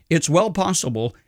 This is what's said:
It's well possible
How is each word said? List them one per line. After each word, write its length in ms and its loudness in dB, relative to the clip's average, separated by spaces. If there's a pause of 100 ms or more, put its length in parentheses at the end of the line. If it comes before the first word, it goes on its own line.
It's 200 0
well 220 2
possible 600 -2 (140)